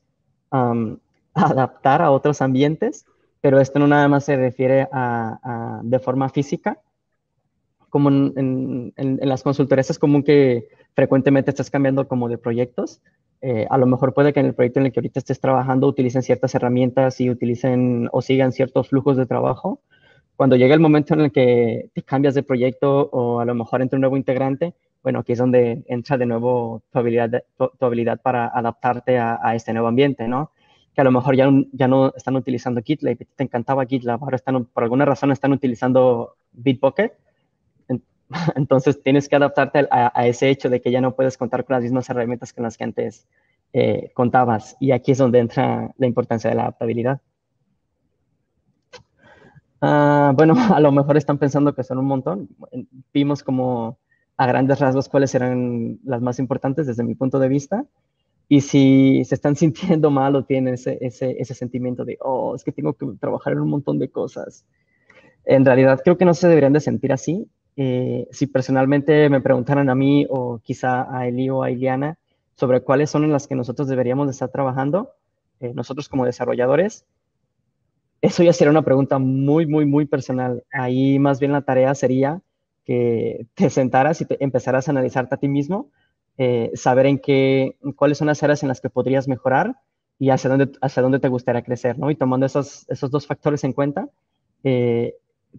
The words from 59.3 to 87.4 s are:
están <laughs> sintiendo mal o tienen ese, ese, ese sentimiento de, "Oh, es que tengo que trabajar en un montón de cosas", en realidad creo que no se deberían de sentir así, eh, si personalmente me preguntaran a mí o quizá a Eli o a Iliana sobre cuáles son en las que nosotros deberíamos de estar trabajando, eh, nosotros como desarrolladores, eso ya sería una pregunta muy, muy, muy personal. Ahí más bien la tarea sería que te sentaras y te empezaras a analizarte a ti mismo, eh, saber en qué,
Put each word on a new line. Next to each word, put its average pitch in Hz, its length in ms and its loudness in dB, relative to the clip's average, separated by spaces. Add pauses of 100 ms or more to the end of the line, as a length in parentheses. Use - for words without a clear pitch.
están 143 200 0
<laughs> - 0 -
sintiendo 160 560 2
mal 139 240 2
o 135 80 0
tienen 131 320 -2
ese, 131 260 -8
ese, 127 380 -6
ese 131 140 -8
sentimiento 123 520 -8
de, 120 160 -10
"Oh, 117 340 -4
es - 80 -14
que - 80 -8
tengo 143 220 -4
que 139 120 -10 (140)
trabajar 131 340 -4
en 147 60 -2
un 151 100 -2
montón 147 300 -4
de 135 100 -4
cosas", - 560 -10 (800)
en 135 200 6
realidad 131 380 6
creo 180 140 4
que 185 80 4
no 170 80 6
se 175 140 2
deberían 143 260 6
de 151 60 4
sentir 127 340 -2
así, 175 340 -6 (300)
eh, 127 540 -4
si 139 160 -4
personalmente 139 800 2
me 139 120 2
preguntaran 135 480 2
a 127 60 2
mí 143 340 2
o 123 340 -6
quizá 127 520 -4
a 127 120 -4
Eli 127 220 -4
o 131 140 -2
a 127 80 -2
Iliana 131 460 -4 (380)
sobre 127 260 0
cuáles 143 280 0
son 151 140 0
en 151 80 2
las 139 160 -2
que 135 80 -8
nosotros 127 320 -6
deberíamos 131 400 -2
de 135 40 -4
estar 127 180 -8
trabajando, 139 640 -4 (480)
eh, 120 140 -10
nosotros 131 340 -10
como 131 180 -2
desarrolladores, 123 800 -2 (1160)
eso - 220 0
ya 170 100 4
sería 147 180 4
una 156 100 4
pregunta 135 380 0
muy, 139 460 0
muy, 151 200 0
muy 143 200 0
personal. 127 640 -6
Ahí 135 480 0
más 139 200 2
bien 143 120 0
la 143 100 -2
tarea 131 340 2
sería 135 460 -2 (440)
que 117 720 -2
te 170 140 2
sentaras 135 520 0
y 127 40 -6
te - 180 -4
empezaras 131 440 -2
a 151 40 -2
analizarte 131 440 -2
a - 40 -8
ti 143 80 -4
mismo, 143 420 -4 (480)
eh, 123 380 -2
saber 135 320 2
en 139 120 2
qué, 135 580 0 (180)